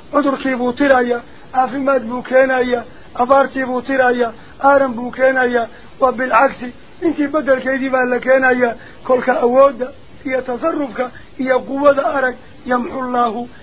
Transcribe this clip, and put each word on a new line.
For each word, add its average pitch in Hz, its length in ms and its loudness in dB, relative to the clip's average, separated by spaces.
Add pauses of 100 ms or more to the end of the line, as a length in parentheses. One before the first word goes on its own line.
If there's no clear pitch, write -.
(120)
cudurkii 269 440 0
buu 247 160 -2
tiraya, 247 480 2 (320)
caafimaad 262 520 0
buu 247 180 -8
keenaya, 254 640 2 (300)
abaartii 262 500 2
buu 247 180 -4
tiraya, 247 500 0 (280)
aaran 269 340 4
buu 247 160 -8
keenaya. 254 580 0 (320)
Waa 254 120 2
bilcagsi, 247 600 0 (300)
intii 294 260 0
beddelkeedii 269 600 0
baa 254 140 0
la 247 140 -2
keenaya. 254 560 2 (300)
Kolka 254 360 2
awoodda 254 480 4 (360)
iyo 254 180 -2
tasarrufka 254 680 -4 (280)
iyo 254 220 0
quwada 277 440 2 (100)
arag, 254 220 -2 (300)
yamxullaahu, 247 840 -2 (140)